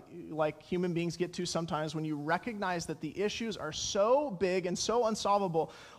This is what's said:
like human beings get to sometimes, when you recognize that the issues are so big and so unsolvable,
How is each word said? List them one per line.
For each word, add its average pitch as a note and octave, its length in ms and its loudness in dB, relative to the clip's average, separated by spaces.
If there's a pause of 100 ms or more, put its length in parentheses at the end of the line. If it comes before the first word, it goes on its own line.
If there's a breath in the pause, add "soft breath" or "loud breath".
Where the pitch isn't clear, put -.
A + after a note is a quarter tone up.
(300)
like D3+ 340 0
human F3+ 300 0
beings E3+ 240 0
get F3 160 -2
to F3+ 120 -4
sometimes, D#3+ 480 -2
when D#3 120 -2
you D#3 100 -2
recognize F3+ 720 -2
that D#3 160 -6
the D3+ 180 -6
issues G3+ 380 -2
are D3+ 160 -6
so B3 580 4
big F3+ 340 2
and F3 120 0
so A3+ 300 2
unsolvable, G3+ 680 2 (260 loud breath)